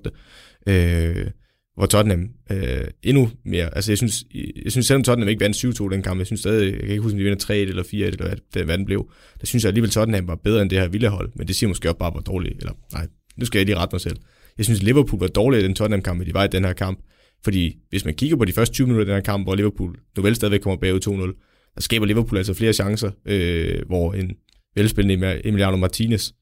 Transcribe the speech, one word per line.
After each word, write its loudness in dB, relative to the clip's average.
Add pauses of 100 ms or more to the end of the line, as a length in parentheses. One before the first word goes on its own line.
det. -6 (540)
Øh, 2 (500)
hvor 2
Tottenham, 2 (220)
øh, -4 (180)
endnu 4 (140)
mere... -4
Altså 0
jeg 2
synes, -2 (400)
jeg -4
synes, 0
selvom 4
Tottenham 2
ikke 0
vandt 2
syv -2
to -4
den -2
kamp, -4
jeg -2
synes -6
stadig, 2
jeg -8
kan -6
ikke -2
huske, 0
om -2
de 0
vinder 0
tre -2
et 0
eller -4
fire -4
et, -2
eller -4 (160)
hvad, -2
hvad -2
den -4
blev. -2 (300)
Der -12
synes 0
jeg 2
alligevel, 2
Tottenham 0
var -6
bedre 0
end 0
det 2
her 0
Villa-hold, -2
men -8
det -2
siger 0
måske -2
også -2
bare, -2
hvor -6
dårligt, -6
eller -10 (200)
nej, -6 (300)
nu -4
skal 0
jeg 4
lige 2
rette -2
mig -4
selv. -6 (420)
Jeg -2
synes, 2
Liverpool 4
var 2
dårligere 2
i 2
den 0
Tottenham-kamp, -2
end -6
de -4
var 2
i 2
den 0
her 2
kamp. -4 (460)
Fordi 0 (140)
hvis -2
man -2
kigger 0
på 2
de 2
første 2
tyve 2
minutter 2
i -2
den 0
her 0
kamp, -2
hvor 0
Liverpool 0 (180)
nu -2
vel 4
stadigvæk 2
kommer -2
bagud 0
to -2
nul, -4 (400)
der -10
skaber 2
Liverpool 2
altså 0
flere 2
chancer, -2 (160)
øh, 0
hvor -2
en -4 (460)
velspillende 2
Emiliano 2
Martinez 0 (120)